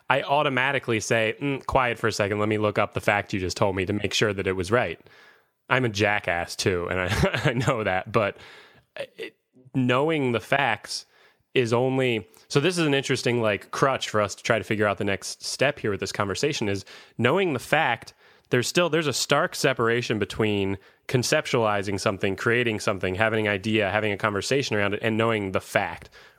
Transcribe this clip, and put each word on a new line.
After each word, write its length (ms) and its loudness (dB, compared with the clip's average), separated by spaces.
I 140 2
automatically 760 0
say, 420 0
"Mm, 240 -4
quiet 360 2
for 80 0
a 40 0
second. 280 0
Let 80 0
me 100 2
look 180 0
up 180 0
the 60 -4
fact 320 0
you 60 -2
just 180 -4
told 200 0
me 100 0
to 60 0
make 220 -4
sure 180 2
that 160 -4
it 80 0
was 160 -4
right." 260 0
I'm 160 2
a 40 0
jackass 680 -2
too, 340 -2
and 80 -2
I, 460 0
<laughs> 60 2
I 20 2
know 320 -2
that. 260 -2
But 260 0
it, 400 -14
knowing 580 2
the 80 0
facts 640 -2
is 200 2
only, 560 2
so 140 0
this 180 0
is 80 2
an 80 4
interesting, 480 0
like, 300 0
crutch 360 0
for 120 0
us 160 -2
to 80 -18
try 120 2
to 60 -2
figure 240 0
out 120 0
the 60 -4
next 400 -4
step 360 -2
here 100 -2
with 80 -2
this 140 -6
conversation 560 -2
is 160 -4
knowing 360 2
the 40 -2
fact. 560 -2
There's 180 2
still, 200 2
there's 200 0
a 40 0
stark 440 0
separation 640 0
between 580 0
conceptualizing 880 0
something, 380 0
creating 420 0
something, 380 -2
having 320 2
an 40 2
idea, 380 0
having 220 0
a 40 -4
conversation 600 0
around 180 0
it, 80 -4
and 140 0
knowing 340 0
the 100 -2
fact, 480 -4